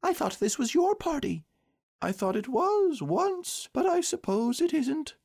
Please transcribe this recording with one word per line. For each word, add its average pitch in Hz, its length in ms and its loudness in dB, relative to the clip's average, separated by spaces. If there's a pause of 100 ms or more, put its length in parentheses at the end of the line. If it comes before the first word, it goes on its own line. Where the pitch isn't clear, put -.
I 370 120 0
thought - 260 -4
this 208 180 0
was 240 160 -2
your 349 200 4
party. 240 500 -4 (560)
I 180 120 -2
thought 190 240 0
it 214 120 -2
was 370 540 2
once, 359 720 -2
but - 140 0
I 359 140 4
suppose 233 600 0
it 349 120 2
isn't. 285 520 -2